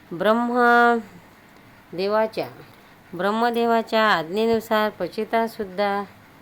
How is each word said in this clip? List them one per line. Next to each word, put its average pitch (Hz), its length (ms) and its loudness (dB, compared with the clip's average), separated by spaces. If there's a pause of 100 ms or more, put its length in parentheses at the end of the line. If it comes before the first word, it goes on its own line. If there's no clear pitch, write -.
(160)
ब्रह्मदेवाच्या, 220 2250 0 (720)
ब्रह्मदेवाच्या 226 840 0
आज्ञेनुसार 214 840 0
प्रचेतासुद्धा 202 1120 -4 (380)